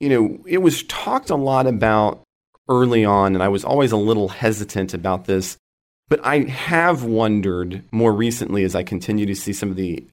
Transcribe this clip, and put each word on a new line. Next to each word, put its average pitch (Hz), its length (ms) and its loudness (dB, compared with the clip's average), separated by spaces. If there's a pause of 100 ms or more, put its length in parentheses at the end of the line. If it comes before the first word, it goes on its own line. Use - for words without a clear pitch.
you 143 80 -2
know, 120 360 2
it 180 140 0
was 165 240 2
talked - 480 -4
a 165 60 0
lot 135 320 2
about 107 520 2 (480)
early 123 360 4
on, 98 300 4
and 92 80 0
I 98 60 2
was 98 160 0
always 135 280 2
a 110 40 2
little 104 340 2
hesitant 104 640 -4
about 92 340 -4
this, 95 300 -2 (520)
but 151 180 2
I 143 140 2
have 160 640 -2
wondered 98 880 -2
more 113 200 4
recently 104 520 -2
as 90 100 -2
I 90 80 -2
continue 104 440 -4
to 98 100 -4
see 101 160 -8
some 98 180 -6
of 92 60 -6
the 87 360 -6